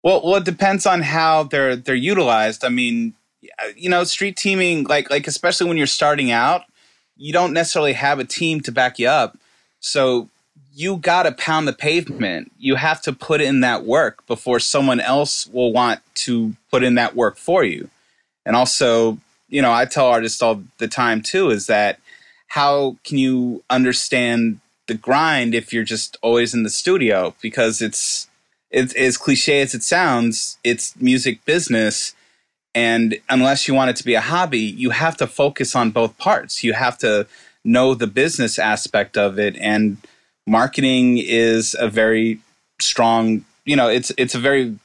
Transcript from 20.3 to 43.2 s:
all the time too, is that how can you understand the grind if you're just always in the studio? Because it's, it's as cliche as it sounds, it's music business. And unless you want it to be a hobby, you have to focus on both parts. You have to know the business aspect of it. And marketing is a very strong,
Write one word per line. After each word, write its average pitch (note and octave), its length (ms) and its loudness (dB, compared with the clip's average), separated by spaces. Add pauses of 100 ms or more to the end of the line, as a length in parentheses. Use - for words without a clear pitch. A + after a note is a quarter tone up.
all A2+ 220 0 (160)
the A2+ 100 -4
time A#2 320 0
too, F#3 300 0
is G#2 160 -2
that G#2 320 2 (500)
how C#3+ 540 0
can D3 160 -4
you B2+ 520 0
understand A#2+ 920 0 (260)
the A2+ 80 -6
grind C3 580 0
if A#2 200 -4
you're A#2 100 -2
just A2 400 -6
always A#2 320 2
in A#2 80 0
the G#2+ 80 -2
studio? G#2+ 680 0
Because A2+ 420 -2
it's, - 460 -6 (420)
it's B2+ 240 -2
as B2+ 220 0
cliche - 460 0
as C3+ 120 -4
it A#2 100 -8
sounds, B2+ 800 0
it's A#2+ 360 -2
music B2+ 460 0
business. B2 680 0 (600)
And A#2 440 0 (120)
unless C3+ 360 2
you C#3 80 0
want C3 160 2
it A#2+ 60 -4
to - 80 -10
be A#2+ 100 0
a A2 60 2
hobby, D#3 380 -2
you A2 320 -2
have D#3+ 280 -2
to C3 80 0
focus C#3 480 -2
on A#2 180 0
both A2+ 260 0
parts. - 440 -2
You A2+ 120 0
have B2 240 -2
to G#2 280 0 (380)
know B2+ 300 4
the A#2 140 -2
business B2 500 0
aspect G#2+ 580 -2
of G2+ 220 0
it. G#2 180 0
And G#2+ 400 0 (500)
marketing B2+ 680 2
is A2+ 640 0
a A#2 100 0
very A2 520 0 (400)
strong, A2+ 640 2 (200)